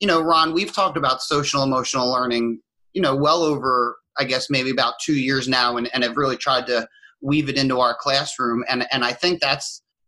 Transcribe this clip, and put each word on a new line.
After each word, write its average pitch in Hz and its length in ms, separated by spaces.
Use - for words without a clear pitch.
you 208 60
know, 165 120
Ron, 160 340
we've 190 200
talked 185 240
about 135 240
social 143 420
emotional 127 480
learning, 120 480
you 190 80
know, 139 140
well 151 280
over, 127 520
I 139 60
guess, 127 260
maybe 131 220
about 123 240
two 156 80
years 135 340
now 123 300
and, 120 160
and 123 100
have 117 140
really 135 180
tried 127 320
to 120 200
weave 143 260
it 135 100
into 131 220
our 120 160
classroom. 131 720
And, 123 240
and 127 140
I 123 80
think 175 260
that's, - 440